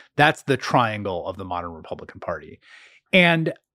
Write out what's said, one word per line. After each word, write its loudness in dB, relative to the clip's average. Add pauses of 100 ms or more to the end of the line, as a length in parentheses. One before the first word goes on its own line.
(160)
that's 2
the 2
triangle -2
of -8
the -10
modern -6
Republican -14
Party. -10 (520)
And 4 (220)